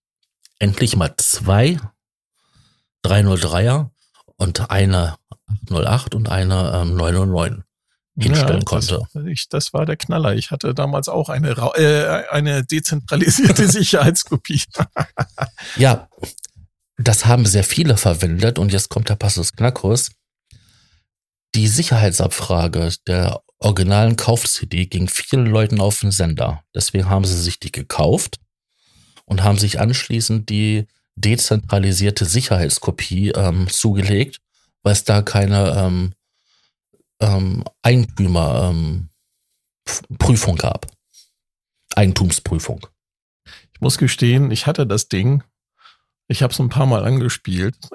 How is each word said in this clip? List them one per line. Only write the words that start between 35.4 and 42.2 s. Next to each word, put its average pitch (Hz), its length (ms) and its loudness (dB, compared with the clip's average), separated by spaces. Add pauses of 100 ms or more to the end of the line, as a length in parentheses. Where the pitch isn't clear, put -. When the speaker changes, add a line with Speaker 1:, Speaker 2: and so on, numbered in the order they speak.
Speaker 1:
ähm, 92 380 0 (1080)
ähm, 95 440 0 (180)
Eigentümer, 90 880 2
ähm, 82 400 -2 (760)
P-, - 340 -12
Prüfung 98 380 2
gab. - 300 -4 (1080)
Eigentumsprüfung. 92 920 0 (880)